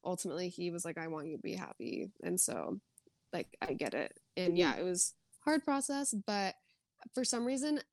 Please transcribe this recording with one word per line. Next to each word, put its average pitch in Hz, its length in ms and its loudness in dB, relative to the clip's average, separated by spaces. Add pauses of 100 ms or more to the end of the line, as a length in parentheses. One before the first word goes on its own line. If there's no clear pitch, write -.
ultimately, 175 460 -2
he 175 220 -4
was 170 140 -4
like, 165 120 -4
"I 165 100 -4
want 156 200 -4
you 156 100 -6
to - 60 -10
be - 120 -4
happy." - 560 -6 (120)
And 180 160 0
so, - 420 0 (520)
like, - 280 -6
I 139 120 -2
get 131 200 -2
it. - 260 -4 (180)
And 180 200 2
yeah, 165 200 6
it 156 60 -2
was 180 320 0 (260)
a - 80 -4
hard 302 140 4
process. 277 500 0
But 202 420 0 (580)
for 254 120 2
some 240 200 2
reason 277 360 2 (120)